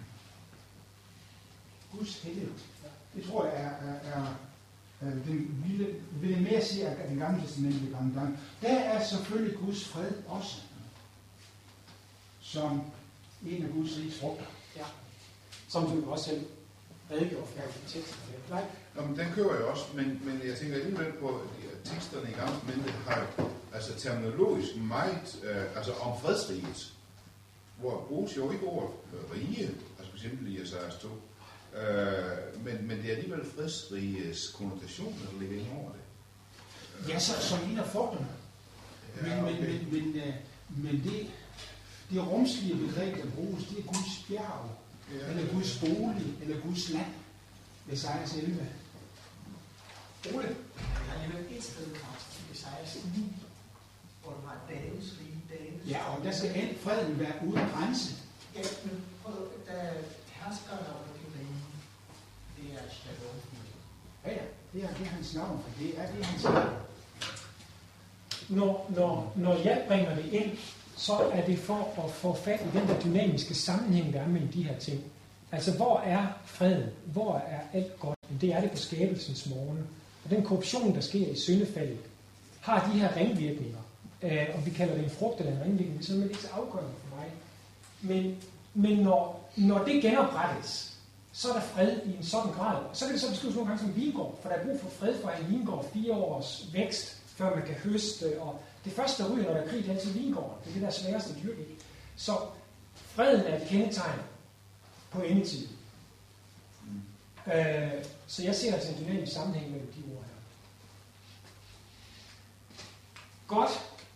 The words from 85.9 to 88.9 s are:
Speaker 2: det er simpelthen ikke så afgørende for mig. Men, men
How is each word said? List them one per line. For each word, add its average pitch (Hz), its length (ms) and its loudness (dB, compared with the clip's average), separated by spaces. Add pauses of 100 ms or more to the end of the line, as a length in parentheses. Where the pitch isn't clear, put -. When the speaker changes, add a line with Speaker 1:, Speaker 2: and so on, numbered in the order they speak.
Speaker 2:
det - 40 -6
er - 40 -6
simpelthen 196 240 2
ikke - 120 -6
så - 100 -6
afgørende 190 380 -4 (180)
for 135 80 -10
mig. 156 100 -8 (760)
Men, 190 360 2 (380)
men 208 240 8